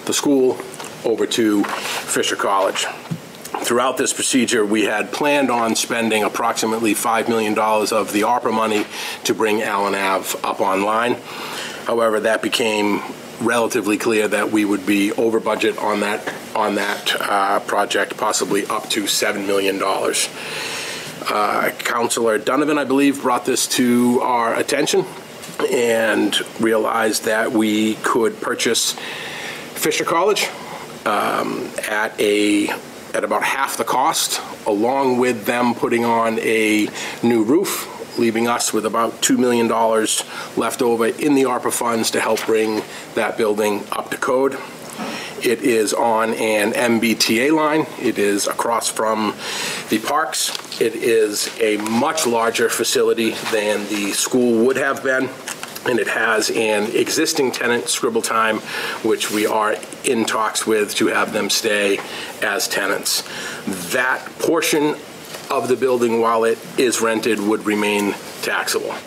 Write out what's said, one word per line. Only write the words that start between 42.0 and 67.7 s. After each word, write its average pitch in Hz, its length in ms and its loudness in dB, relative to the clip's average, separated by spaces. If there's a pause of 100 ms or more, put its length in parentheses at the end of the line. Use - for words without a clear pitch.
to 113 100 0
help 110 240 0
bring 110 360 2 (340)
that 110 220 -2
building 104 540 2
up - 200 -6
to - 60 -8
code. 135 400 2 (840)
It 117 180 2
is 113 320 2
on 113 400 2
an 110 400 2
M 117 260 2
B 113 140 2
T 117 340 2
A 151 60 4
line. 156 320 2 (140)
It 117 180 0
is 101 300 2
across 113 420 0
from 107 460 0 (540)
the 156 100 2
parks. 156 500 -2 (320)
It 113 140 2
is 110 640 2
a 107 180 2
much 123 480 0
larger 113 440 2
facility 113 600 2 (200)
than 104 360 0
the 101 260 -2
school 120 520 2
would 131 120 2
have 139 260 -2
been, 131 260 0 (580)
and 120 120 2
it 101 80 -2
has 110 420 0
an 107 460 0
existing 147 560 0
tenant, 120 360 -2
Scribble 113 360 0
Time, 110 360 2 (440)
which 107 280 2
we 104 140 0
are 107 300 2 (280)
in 113 220 2
talks 110 400 -2
with 107 300 2
to 107 120 2
have 104 260 0
them 104 180 -2
stay 101 480 0 (420)
as 101 260 0
tenants. - 560 -2 (720)
That 127 320 0 (140)
portion 156 560 2 (560)
of - 160 0
the 127 80 4
building, 120 440 2
while 113 240 4
it 113 140 2 (220)
is 123 200 4
rented, 110 400 2
would 101 260 0
remain 104 480 0 (280)